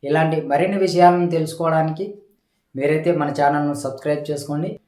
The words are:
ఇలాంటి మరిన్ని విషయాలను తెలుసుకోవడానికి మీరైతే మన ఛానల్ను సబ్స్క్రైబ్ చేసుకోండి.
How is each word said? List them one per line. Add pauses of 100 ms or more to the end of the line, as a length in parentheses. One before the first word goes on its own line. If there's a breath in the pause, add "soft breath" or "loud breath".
ఇలాంటి (140)
మరిన్ని
విషయాలను
తెలుసుకోవడానికి (680)
మీరైతే (100)
మన (100)
ఛానల్ను
సబ్స్క్రైబ్
చేసుకోండి. (180)